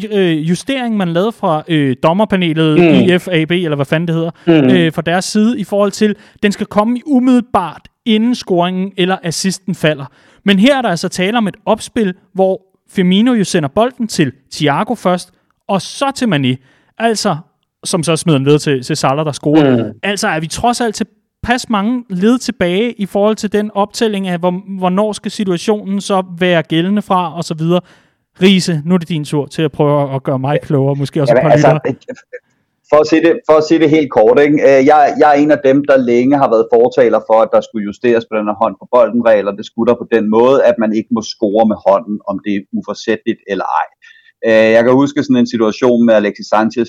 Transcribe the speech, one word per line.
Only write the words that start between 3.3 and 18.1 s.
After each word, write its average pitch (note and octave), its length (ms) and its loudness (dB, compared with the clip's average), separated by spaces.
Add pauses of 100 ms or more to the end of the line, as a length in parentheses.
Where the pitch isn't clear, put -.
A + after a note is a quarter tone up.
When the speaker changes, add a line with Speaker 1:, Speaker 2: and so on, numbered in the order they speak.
Speaker 1:
B, D3+ 60 -6
eller E3+ 260 -2
hvad C#3 100 -2
fanden E3 220 -2
det D#3+ 60 -2
hedder, E3 160 -2 (160)
Speaker 2:
Mm. E3+ 60 4
Speaker 1:
øh, D#3+ 400 4
fra E3+ 100 -6
deres E3+ 220 -2
side, A3 360 0
i F#3+ 40 -6
forhold G3+ 280 0
til, G#3+ 240 -2 (260)
den G3+ 100 2
skal G3 140 -8
komme A3+ 320 -2
i A#3 80 -10
umiddelbart B3 840 0 (180)
inden A#3 280 0
scoringen F#3 640 -2
eller F#3 260 0
assisten F3+ 520 -6
falder. D3+ 300 -2 (400)
Men G3 140 2
her C4+ 200 4
er B3+ 40 -2
der A#3 60 -2
altså F3 200 -4
tale G3 300 -2
om G#3 100 -2
et - 80 -10 (100)
opspil, G#3 480 -2 (200)
hvor F#3+ 280 0 (280)
Firmino G3+ 440 2
jo G#3 100 0
sender D#3 240 -2
bolden A#3 380 -2
til C#3+ 260 -2 (200)
Thiago D#3 420 -2
først, F3+ 360 -4 (380)
og G3 140 -2
så - 320 -6
til B3+ 120 -4
Mané, C#3 300 0 (420)
altså, G#3+ 380 -2 (480)
som F3 180 -4
så D#3+ 140 -2